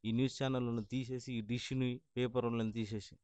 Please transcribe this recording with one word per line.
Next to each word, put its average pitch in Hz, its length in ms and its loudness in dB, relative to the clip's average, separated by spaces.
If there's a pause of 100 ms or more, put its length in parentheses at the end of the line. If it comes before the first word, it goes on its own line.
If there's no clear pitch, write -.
ఈ 113 60 2
న్యూస్ 127 320 2
ఛానళ్ళను 120 400 2
తీసేసి, 127 500 -4
ఈ 113 80 0
డిష్‌ని, 123 580 0 (180)
పేపర్ 123 280 2
వాళ్ళని 113 260 2
తీసేసి. 110 520 -4